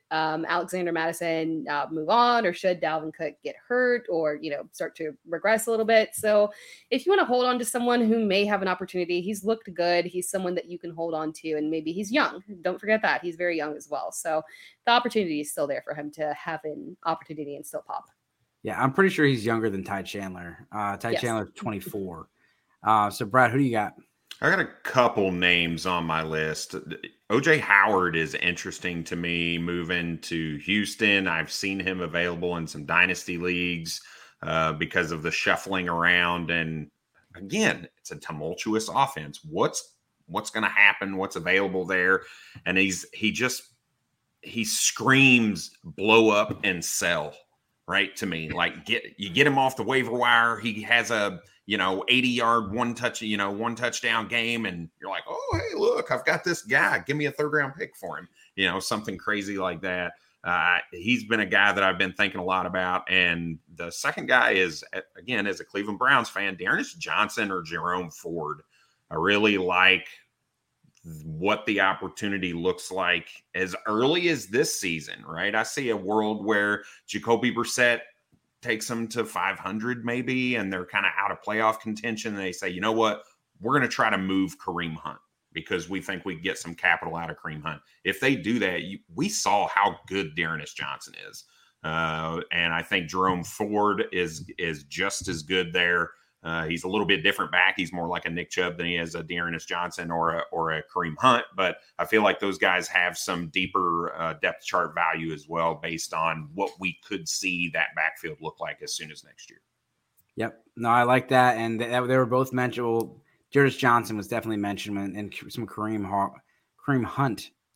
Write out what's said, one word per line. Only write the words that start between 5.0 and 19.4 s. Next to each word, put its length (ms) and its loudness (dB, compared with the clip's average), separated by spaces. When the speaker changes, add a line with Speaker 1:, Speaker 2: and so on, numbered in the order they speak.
Speaker 1:
regress 420 0
a 40 0
little 140 2
bit. 280 6
So 380 4
if 140 0
you 60 4
wanna 140 6
hold 200 2
on 140 2
to 60 -4
someone 400 2
who 200 4
may 200 4
have 160 0
an 60 0
opportunity, 540 -2
he's 220 -6
looked 300 -4
good. 320 2
He's 240 -6
someone 260 -2
that 140 -4
you 80 -10
can 140 -10
hold 220 -4
on 200 -4
to, 200 -6
and 180 -2
maybe 220 -2
he's 180 -6
young. 320 0
Don't 180 -4
forget 240 0
that. 180 2
He's 160 -6
very 180 0
young 220 -4
as 120 -16
well. 220 -6
So 300 -2
the 60 4
opportunity 480 2
is 120 -6
still 140 -2
there 200 -4
for 80 -6
him 180 -8
to 220 -4
have 320 -8
an 400 -10
opportunity 500 -6
and 100 -14
still 220 -8
pop. 180 -10
Speaker 2:
Yeah, 180 -4
I'm 100 4
pretty 220 4
sure 120 6
he's 200 4